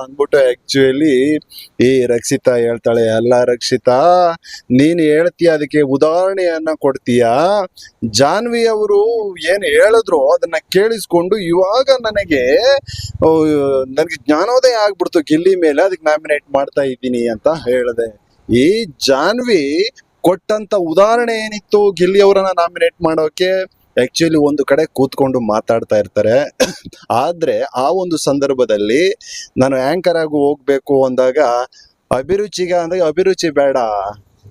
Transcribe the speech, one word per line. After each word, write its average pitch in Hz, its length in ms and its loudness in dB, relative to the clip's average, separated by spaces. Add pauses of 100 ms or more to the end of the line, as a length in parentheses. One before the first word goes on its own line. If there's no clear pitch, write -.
ಅಂದ್ಬಿಟ್ಟು 135 480 0
actually 139 920 0 (420)
ಈ 127 200 2
ರಕ್ಷಿತಾ 120 500 -2
ಹೇಳ್ತಾಳೆ. 117 540 0
ಅಲ್ಲ 120 340 2
ರಕ್ಷಿತಾ, 143 880 2 (320)
ನೀನ್ 151 360 2
ಹೇಳ್ತೀಯ, 165 500 0
ಅದಕ್ಕೆ 151 320 0
ಉದಾಹರಣೆಯನ್ನ 160 960 0
ಕೊಡ್ತೀಯಾ? 120 580 0 (720)
ಜಾನ್ವಿ 208 600 0
ಅವರು 214 720 0
ಏನ್ 185 260 -2
ಹೇಳಿದ್ರು 170 680 2
ಅದನ್ನ 170 200 0 (220)
ಕೇಳಿಸ್ಕೊಂಡು 190 680 0
ಇವಾಗ 190 520 0 (120)
ನನಗೆ, 196 680 0 (400)
ಆ, - 160 0 (560)
ನನಗೆ 139 420 -4
ಜ್ಞಾನೋದಯ 233 480 2
ಆಗ್ಬಿಡ್ತು 202 460 -2
ಗಿಲ್ಲಿ 170 360 0
ಮೇಲೆ, 156 280 2
ಅದಕ್ಕೆ 185 220 -2
ನಾಮಿನೇಟ್ 151 480 -2
ಮಾಡ್ತಾ 139 280 -2
ಇದ್ದೀನಿ 123 460 -4
ಅಂತ 113 200 -2
ಹೇಳ್ದೆ. 123 720 -2 (360)
ಈ 196 300 2 (200)
ಜಾನ್ವಿ 175 840 0 (320)
ಕೊಟ್ಟಂತ 208 540 -2
ಉದಾಹರಣೆ 220 720 0
ಏನಿತ್ತು 208 460 0
ಗಿಲ್ಲಿ 180 300 2
ಅವರನ್ನ 196 260 4 (100)
ನಾಮಿನೇಟ್ 170 460 -2
ಮಾಡೋಕೆ, 165 600 0 (340)
actually 151 500 0
ಒಂದು 143 180 -2
ಕಡೆ 156 200 2
ಕೂತ್ಕೊಂಡು 131 540 -2
ಮಾತಾಡ್ತಾ 110 580 -2
ಇರ್ತಾರೆ. 107 540 0 (600)
ಆದ್ರೆ 139 500 -2
ಆ 135 280 -2
ಒಂದು 180 280 -2
ಸಂದರ್ಭದಲ್ಲಿ 135 1000 0 (420)
ನಾನು 131 200 0
ಆಂಕರ್ 170 400 0
ಆಗಿ 160 120 -4
ಹೋಗ್ಬೇಕು 139 760 0
ಅಂದಾಗ 127 320 0 (760)
ಅಭಿರುಚಿಗ 180 640 -4
ಅಂದಾಗ 175 260 -2
ಅಭಿರುಚಿ 170 480 0
ಬೇಡ, 139 280 0 (720)